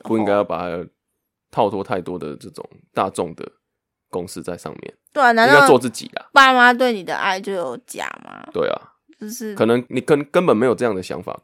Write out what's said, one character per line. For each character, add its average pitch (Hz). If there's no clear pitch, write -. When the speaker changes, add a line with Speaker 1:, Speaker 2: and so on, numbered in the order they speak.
Speaker 1:
候， -
Speaker 2:
不 110
应 107
该 101
要 101
把 87
它 85
套 107
脱 98
太 98
多 90
的 76
这 -
种 -
大 98
众 87
的 -
公 87
式 87
在 87
上 -
面。 -
Speaker 1:
对 294
啊， 240
难 233
道 285
Speaker 2:
应 285
该 277
做 135
自 123
己 -
啊。 -
Speaker 1:
爸 269
妈 247
对 247
你 190
的 156
爱 190
就 196
有 156
假 -
吗？ 50
Speaker 2:
对 71
啊。 -
Speaker 1:
就 214
是 220
Speaker 2:
可 113
能 120
你 123
根-， 143
根 180
本 127
没 113
有 117
这 107
样 107
的 92
想 -
法 -